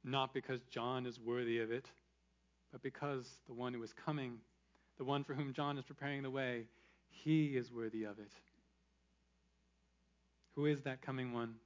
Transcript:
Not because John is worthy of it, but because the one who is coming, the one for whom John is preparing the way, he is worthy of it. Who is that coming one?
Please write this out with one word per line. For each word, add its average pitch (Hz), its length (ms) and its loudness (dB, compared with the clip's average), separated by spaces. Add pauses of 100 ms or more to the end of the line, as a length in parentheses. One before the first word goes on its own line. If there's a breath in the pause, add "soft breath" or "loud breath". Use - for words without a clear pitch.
Not 131 300 2
because 131 260 0 (100)
John 123 360 0
is 123 120 -6
worthy 117 420 2
of 113 120 0
it, 127 180 -4 (800)
but 131 120 -12
because 135 640 -4
the 127 80 -12
one 123 180 -2
who 120 100 -4
is 110 120 -8
coming, 135 440 -2 (600 soft breath)
the 135 60 -4
one 139 200 2
for 147 100 -4
whom 139 200 -2
John 143 240 0
is 131 60 -6
preparing 139 380 -4
the 135 80 -2
way, 123 380 0 (400 soft breath)
he 156 480 4
is 120 160 2
worthy 113 320 0
of 104 140 -6
it. 104 140 -12 (2250)
Who 143 100 4
is 147 160 6
that 131 180 -4
coming 127 320 -2
one? 117 220 -2 (120)